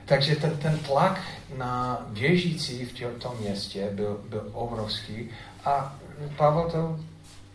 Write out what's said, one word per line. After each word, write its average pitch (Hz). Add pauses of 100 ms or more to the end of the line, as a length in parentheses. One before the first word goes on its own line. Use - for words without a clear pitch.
Takže 147
ten, 156
ten 151
tlak 175 (360)
na 123
věřící 135
v 110
tě-, 120
tom 117
městě 98
byl, 104
byl 107
obrovský 117 (340)
a 139 (380)
Pavel 151
to, 160 (540)